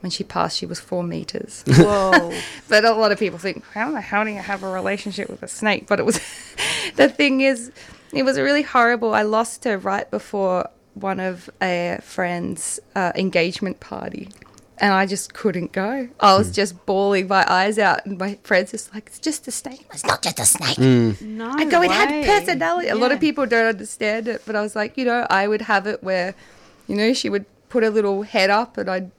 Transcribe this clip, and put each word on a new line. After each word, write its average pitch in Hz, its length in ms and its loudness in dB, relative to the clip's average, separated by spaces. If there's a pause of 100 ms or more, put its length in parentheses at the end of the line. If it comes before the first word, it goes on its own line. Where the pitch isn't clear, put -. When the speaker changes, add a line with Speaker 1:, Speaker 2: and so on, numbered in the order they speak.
Speaker 1:
When 185 100 -8
she 196 140 -6
passed, 170 340 -2
she 180 80 -8
was 170 120 -10
four 180 240 -6
meters. - 640 -10
Speaker 2:
Whoa. 175 680 6 (180)
Speaker 1:
<laughs> - 180 -20
But 214 160 6
a 226 80 6
lot 214 200 4
of 196 60 -2
people 175 200 -2
think, 185 340 -6
"How 220 180 -4
the 277 100 -6
hell 202 240 -2
do 220 60 -6
you 208 100 -10
have 190 220 -8
a 190 80 -8
relationship 196 600 -4
with - 120 -12
a - 60 -14
snake?" - 400 -2
But 208 120 0
it - 60 2
was, 214 140 2 (400)
<laughs> - 360 -6
the 277 120 8
thing 269 320 2
is, 262 320 0 (400)
it 269 120 0
was 262 140 2
really 285 240 2
horrible. 233 520 2
I 214 80 4
lost 220 420 -2
her 214 140 0
right 196 320 -4
before 196 580 -2 (260)
one 196 260 -4
of 185 300 -6 (120)
a 175 400 -2
friend's, 175 760 -6 (160)
uh, 185 200 0
engagement 185 680 -2
party, - 480 -12 (500)
and 202 140 2
I 190 140 4
just 190 280 -8
couldn't 180 380 -4
go. 240 360 -4 (120)
I 196 160 8
was 196 120 4
Speaker 3:
Hmm. - 40 -6
Speaker 1:
just 180 340 -2
bawling 196 420 2
my 190 220 4
eyes 196 280 2
out, 196 280 2
and 196 120 -8
my 202 260 -4
friend's 190 280 2
just - 220 -12
like, 214 120 -12
"It's - 120 -20
just - 300 -6
a - 20 -12
snake." - 420 -12
"It's 147 140 -10
not - 160 -2
just - 160 -4
a 120 60 -2
snake." - 320 0
Speaker 3:
Mm. 120 460 4
Speaker 2:
No 220 280 -8
Speaker 1:
I 302 140 0
go, 339 180 4
"It 359 80 4
had 403 200 2
Speaker 2:
way. 302 160 -2
Speaker 1:
personality." 349 640 2
A - 60 0
lot 240 180 2
of 285 40 2
Speaker 2:
Yeah. 285 120 -2
Speaker 1:
people 285 180 0
don't 226 200 4
understand 214 640 -4
it, 226 180 -6
but 220 100 -6
I 208 40 0
was 208 160 -4
like, 214 220 -4
you 262 60 -2
know, 240 260 0
I 196 180 2
would 214 140 0
have 202 240 0
it 208 180 -6
where, 185 300 -2 (520)
you - 100 -6
know, 220 180 2
she 254 160 -4
would 196 160 -4 (240)
put 247 120 2
her 220 80 2
little 202 320 0
head 196 280 2
up 220 280 0
and 190 100 -4
I'd 190 300 -4